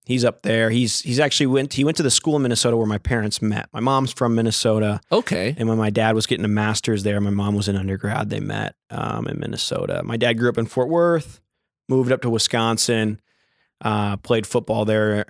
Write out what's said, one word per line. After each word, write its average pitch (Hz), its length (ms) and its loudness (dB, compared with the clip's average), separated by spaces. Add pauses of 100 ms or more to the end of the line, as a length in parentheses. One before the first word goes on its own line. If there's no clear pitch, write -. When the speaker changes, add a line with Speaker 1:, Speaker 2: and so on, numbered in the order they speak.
Speaker 1:
he's 123 180 2
up - 160 0
there. 113 300 2
He's, 117 300 0
he's 127 180 -2
actually 147 280 2
went, 135 260 0
he 139 100 0
went 160 140 0
to 165 60 2
the 131 60 4
school 151 280 2
in 139 40 2
Minnesota 120 340 2
where 113 120 2
my 104 100 0
parents 107 460 -2
met. 104 280 -2
My 110 100 -8
mom's 135 300 2
from 120 220 0
Minnesota. 110 640 2 (120)
Speaker 2:
Okay. 143 480 0
Speaker 1:
And 113 100 0
when 113 80 2
my 107 140 0
dad 110 240 2
was 110 100 0
getting 107 200 -2
a - 20 0
master's 107 560 0
there, 101 180 0
my 101 80 0
mom 101 240 0
was 101 140 0
an 98 80 0
undergrad. 101 560 -2
They 104 80 -4
met, 104 340 -6 (160)
um, - 380 -6
in - 120 -6
Minnesota. - 640 -4
My 117 140 -4
dad 117 220 2
grew 123 100 2
up 110 80 -2
in 113 80 0
Fort 127 240 -2
Worth, 170 520 0 (460)
moved 131 240 2
up 127 120 0
to 123 80 0
Wisconsin, 113 880 0 (600)
uh, 104 360 -2
played 113 280 0
football 113 380 0
there, 107 460 2